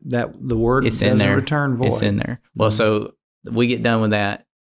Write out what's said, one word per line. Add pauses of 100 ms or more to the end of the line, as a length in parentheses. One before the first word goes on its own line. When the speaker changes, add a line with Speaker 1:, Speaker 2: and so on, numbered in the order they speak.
Speaker 1:
that
the
word
Speaker 2:
It's
in
Speaker 1:
doesn't
Speaker 2:
there.
Speaker 1:
return
void.
Speaker 2:
It's
in
there. (140)
Well,
Speaker 1:
Mm-hmm.
Speaker 2:
so (360)
we
get
done
with
that, (280)